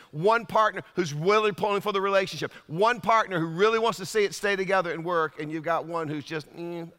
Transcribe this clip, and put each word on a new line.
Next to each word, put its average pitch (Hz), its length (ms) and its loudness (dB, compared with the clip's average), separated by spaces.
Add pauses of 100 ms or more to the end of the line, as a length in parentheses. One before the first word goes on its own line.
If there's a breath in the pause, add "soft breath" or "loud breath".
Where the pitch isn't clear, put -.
(120 loud breath)
one 208 340 2
partner - 360 0 (140)
who's 165 180 -2
really 208 380 4
pulling 202 300 0
for 208 100 -4
the 196 80 0
relationship, 190 540 0 (140 loud breath)
one 208 340 2
partner 208 360 2
who 165 100 0
really 208 320 2
wants 220 180 0
to 180 80 -10
see 214 180 0
it 180 100 0
stay 202 220 -2
together 185 380 0
and 165 100 -6
work, 160 380 -2
and 151 100 -8
you've 160 120 -8
got 165 220 -2
one 165 220 -6
who's 147 160 -6
just, 156 320 -8
mm, 170 440 -10